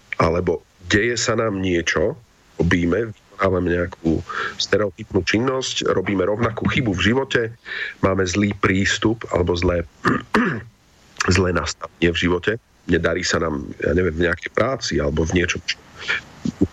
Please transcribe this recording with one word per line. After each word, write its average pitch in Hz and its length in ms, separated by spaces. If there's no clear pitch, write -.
Alebo 87 480
deje 107 320
sa 110 160
nám 110 240
niečo, 90 560
robíme, 90 560
vykonávame 92 320
nejakú 87 480
stereotypnú 101 640
činnosť, 127 720
robíme 95 320
rovnakú 113 400
chybu 117 240
v 87 140
živote, 131 280
máme 95 240
zlý 101 320
prístup 101 720
alebo 90 240
zlé, 87 320
<clears throat> - 80
zlé 90 200
nastavenie - 560
v 85 80
živote, 87 340
nedarí 85 320
sa - 160
nám, 78 240
ja - 160
neviem, 85 240
v 87 80
nejakej 87 240
práci - 480
alebo 76 240
v 85 160
niečom, - 240
čo - 160